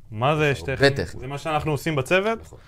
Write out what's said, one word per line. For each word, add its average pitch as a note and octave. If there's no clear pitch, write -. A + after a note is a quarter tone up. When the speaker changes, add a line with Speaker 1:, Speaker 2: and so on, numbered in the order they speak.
Speaker 1:
מה B2
זה D3+
יש C3+
Speaker 2:
הרבה C3+
Speaker 1:
טכני? C#3
Speaker 2:
טכני. A#2
Speaker 1:
זה B2
מה C#3+
שאנחנו D3+
עושים D3+
בצוות. F#3+
Speaker 2:
נכון. -